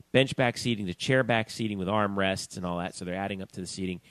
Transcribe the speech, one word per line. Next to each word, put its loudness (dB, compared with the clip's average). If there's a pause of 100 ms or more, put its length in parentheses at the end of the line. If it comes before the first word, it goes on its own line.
(120)
bench 4
back 2
seating -2
to -4
chair 2
back 2
seating -4
with -2
armrests 0
and -6
all -2
that. -4
So -12
they're -4
adding -4
up -12
to -10
the -6
seating. -6 (100)